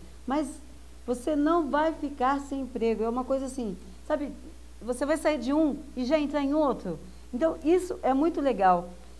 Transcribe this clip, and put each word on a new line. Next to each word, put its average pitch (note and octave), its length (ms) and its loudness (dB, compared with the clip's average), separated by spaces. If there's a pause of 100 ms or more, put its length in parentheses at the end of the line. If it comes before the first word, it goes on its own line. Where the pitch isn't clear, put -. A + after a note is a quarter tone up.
(240)
Mas C#4 220 0 (580)
você B3 300 0
não D4+ 340 4
vai D4+ 240 2
ficar C#4 460 0
sem C#4 220 -4
emprego. A3+ 420 0
É A3+ 60 0
uma B3+ 160 -2
coisa C4+ 220 0
assim, A3+ 300 -4 (300)
sabe? D4 240 -2 (500)
Você A#3+ 240 -2
vai D4+ 120 4
sair D4+ 220 2
de A#3+ 140 0
um D4+ 240 4 (200)
e B3+ 80 -2
já D4+ 160 4
entrar C#4+ 200 0
em C#4 140 0
outro. A3 460 0 (340)
Então, D#4+ 300 2
isso F4+ 360 2
é C4 140 2
muito E4 260 4
legal. F#3 500 4 (300)